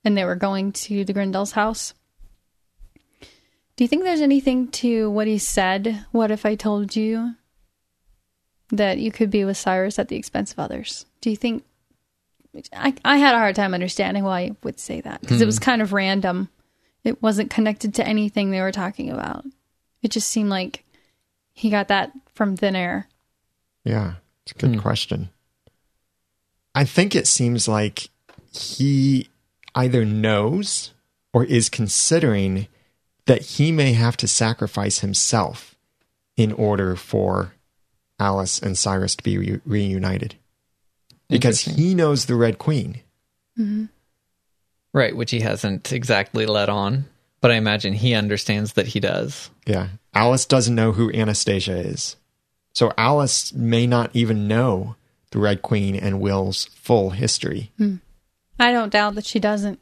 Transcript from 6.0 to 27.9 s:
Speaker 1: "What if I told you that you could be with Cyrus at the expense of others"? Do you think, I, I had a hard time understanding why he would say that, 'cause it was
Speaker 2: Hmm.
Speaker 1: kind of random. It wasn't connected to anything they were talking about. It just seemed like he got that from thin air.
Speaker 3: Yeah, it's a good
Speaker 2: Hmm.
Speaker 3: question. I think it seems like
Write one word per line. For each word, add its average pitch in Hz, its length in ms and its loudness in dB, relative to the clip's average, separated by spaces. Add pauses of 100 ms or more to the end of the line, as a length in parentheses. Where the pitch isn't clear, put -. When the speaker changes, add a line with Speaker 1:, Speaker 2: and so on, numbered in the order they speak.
Speaker 1:
"What 220 200 2
if 214 140 -4
I 214 100 2
told 208 400 -4
you 226 400 -2 (1400)
that 202 280 0
you 220 120 -4
could 220 200 0
be 202 140 2
with 196 120 -2
Cyrus 185 420 0
at - 100 -4
the - 80 -6
expense - 340 -6
of - 80 -12
others"? - 460 -10 (160)
Do 233 80 -2
you 208 80 -4
think, 226 260 -4 (1080)
I, 269 200 0 (120)
I 285 120 4
had 277 180 6
a - 20 2
hard 208 180 2
time 196 180 0
understanding 185 500 -2
why 185 220 0
he 208 180 -8
would - 160 -8
say - 220 -10
that, - 240 -12
'cause 240 160 2
it 220 40 8
was 214 140 0
Speaker 2:
Hmm. - 40 -6
Speaker 1:
kind 240 180 2
of 196 120 -2
random. 190 560 0 (560)
It - 160 -2
wasn't 214 300 2
connected 214 440 0
to - 120 0
anything 208 440 0
they 190 100 0
were 190 120 0
talking 196 360 -6
about. - 360 -8 (560)
It 214 100 -2
just - 180 -4
seemed 208 200 -2
like 185 340 -6 (680)
he - 160 -2
got 202 180 0
that 202 240 0 (220)
from 196 240 -2
thin 196 180 0
air. 185 320 -4 (760)
Speaker 3:
Yeah, 104 300 -2 (280)
it's - 80 -18
a - 80 -20
good 120 160 2
Speaker 2:
Hmm. 107 60 -2
Speaker 3:
question. 95 480 -2 (1500)
I 143 100 4
think 190 300 2
it 139 120 2
seems 120 400 2
like 107 420 0 (440)